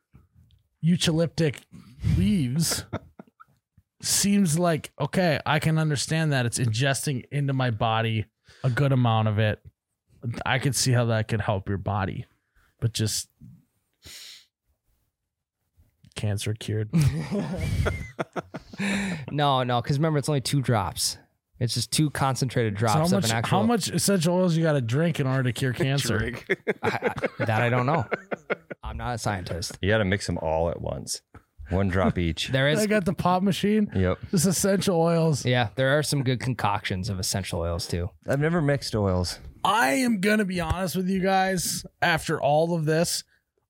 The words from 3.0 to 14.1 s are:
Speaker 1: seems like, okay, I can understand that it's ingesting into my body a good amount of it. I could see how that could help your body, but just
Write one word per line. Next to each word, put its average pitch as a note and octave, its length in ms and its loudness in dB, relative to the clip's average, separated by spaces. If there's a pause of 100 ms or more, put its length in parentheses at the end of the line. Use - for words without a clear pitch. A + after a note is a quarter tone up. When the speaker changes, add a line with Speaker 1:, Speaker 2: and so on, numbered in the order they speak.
Speaker 1:
seems G3 580 2
like, E3+ 400 0
okay, D#3+ 460 2
I D3 140 2
can D#3 200 2
understand D#3 540 0
that B2+ 140 2
it's A2+ 120 -2
ingesting C3+ 720 0
into C#3 220 -2
my C3 180 0
body A2+ 540 0 (400)
a C3+ 60 4
good C#3 220 2
amount A2+ 360 4
of G#2 100 0
it. G#2+ 220 0 (840)
I B2+ 120 2
could C3 160 0
see - 180 2
how A#2+ 140 4
that A2 220 0
could G#2+ 140 -2
help G2+ 260 -2
your G2+ 100 -2
body, G2 460 -4 (560)
but A2+ 140 0
just - 340 -2 (3000)